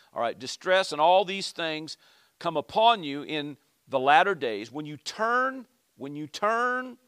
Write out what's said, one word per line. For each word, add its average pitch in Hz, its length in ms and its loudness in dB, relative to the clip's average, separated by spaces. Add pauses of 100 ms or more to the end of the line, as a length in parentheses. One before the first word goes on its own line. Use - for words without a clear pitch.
(140)
All - 80 -4
right, 117 160 -2
"distress 180 540 0
and 151 100 -2
all 185 240 6
these 190 260 -8
things 156 460 -8 (420)
come 170 160 -4
upon 214 480 2
you 143 200 -6
in 147 340 -8 (320)
the 131 100 0
latter 156 360 6
days. 113 360 -6
When 151 140 -10
you 151 100 -12
turn," 247 720 -4 (300)
when 143 180 -12
you 151 120 -10
turn, 247 720 -2 (100)